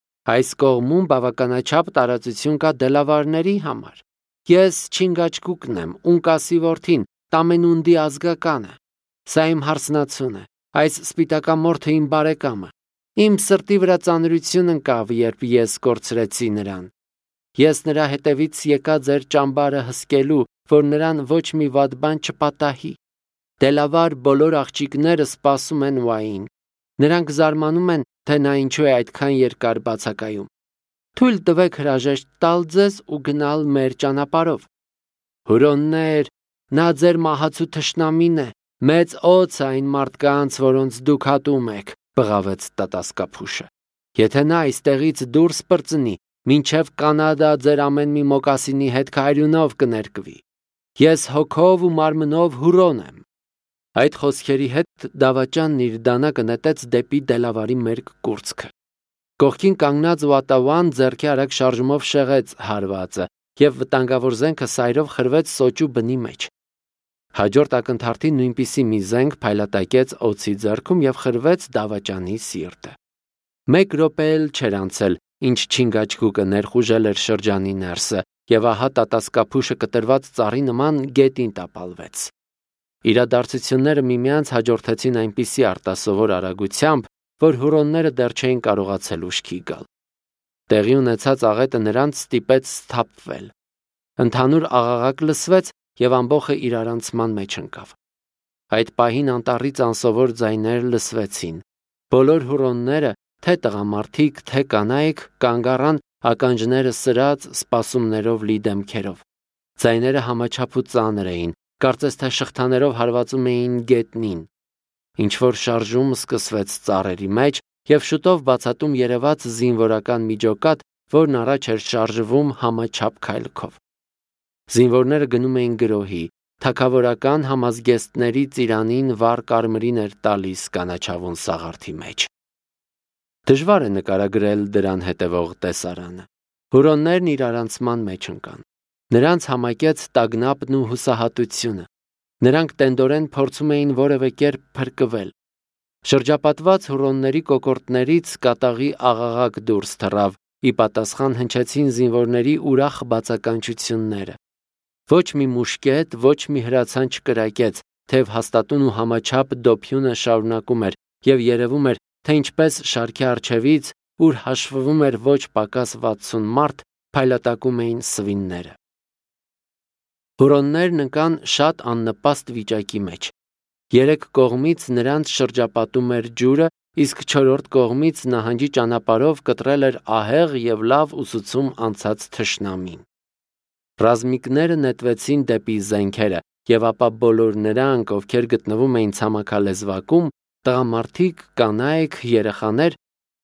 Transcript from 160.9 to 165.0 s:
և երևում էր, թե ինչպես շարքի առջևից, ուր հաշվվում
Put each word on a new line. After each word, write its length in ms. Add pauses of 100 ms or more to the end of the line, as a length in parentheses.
և 180
երևում 460
էր, 100 (200)
թե 140
ինչպես 480
շարքի 460
առջևից, 640 (280)
ուր 200
հաշվվում 640